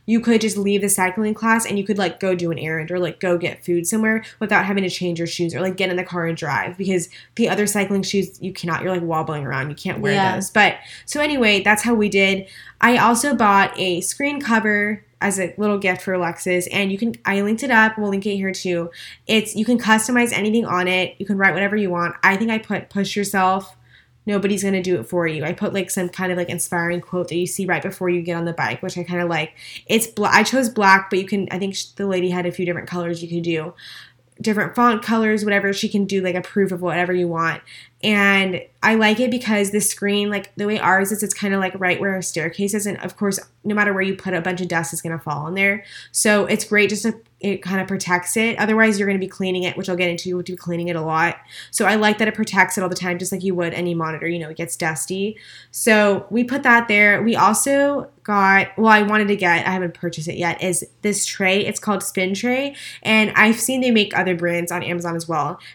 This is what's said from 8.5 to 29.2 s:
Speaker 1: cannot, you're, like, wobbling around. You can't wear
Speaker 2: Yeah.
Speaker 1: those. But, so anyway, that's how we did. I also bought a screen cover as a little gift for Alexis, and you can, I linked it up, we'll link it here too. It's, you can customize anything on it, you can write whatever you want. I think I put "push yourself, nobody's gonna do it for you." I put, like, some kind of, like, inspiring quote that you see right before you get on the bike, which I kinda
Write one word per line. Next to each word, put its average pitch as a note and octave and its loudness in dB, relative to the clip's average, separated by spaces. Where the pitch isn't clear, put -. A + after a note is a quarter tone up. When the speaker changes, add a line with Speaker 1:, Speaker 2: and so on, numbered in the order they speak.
Speaker 1:
cannot, E3+ -6
you're, F#3 -2
like, F3 -2
wobbling D#3+ -4
around. C#3 -4
You D3 -10
can't - -6
wear G3+ 0
Speaker 2:
Yeah. F#3+ 2
Speaker 1:
those. F#3+ -6
But, G3+ 2
so D4 -4
anyway, A#3+ 2
that's G#3+ 2
how A#3+ 2
we G#3 2
did. G3 2
I A#3+ 6
also A#3+ 4
bought G3+ 4
a F3+ -2
screen C#4+ -4
cover G#3 0
as G3 0
a F3 -2
little G#3 0
gift F#3 0
for F#3+ -4
Alexis, F3+ -2
and G3 -2
you G3 -2
can, A#3 -2
I G3 0
linked A3 0
it C4 -2
up, A3 4
we'll G#3 -2
link G3 -2
it G3+ -2
here F#3+ -2
too. F3 -4
It's, G#3+ 0
you G#3+ -2
can A#3 2
customize A#3 0
anything G#3+ 0
on F3+ -2
it, F#3 -2
you G3+ -8
can G3+ -4
write G3 2
whatever G3 -2
you G3 -2
want. F3 -2
I G3 4
think A3+ -2
I A3 0
put G#3+ -6
"push G3 -4
yourself, F#3+ 0
nobody's G3+ 0
gonna F#3+ 0
do F3+ 0
it A#2 -6
for E3+ 0
you." D#3 -4
I E3 -4
put, F#3+ -4
like, F#3 -4
some F3+ -2
kind F#3 -4
of, F3 -2
like, F3 -2
inspiring E3+ -2
quote F3+ -4
that D#3+ -4
you F3 0
see F#3 -4
right E3+ 0
before F#3 -4
you F3 0
get E3+ -4
on E3+ -4
the E3 -4
bike, B2 -4
which F#3 -8
I F3 -6
kinda F3 -2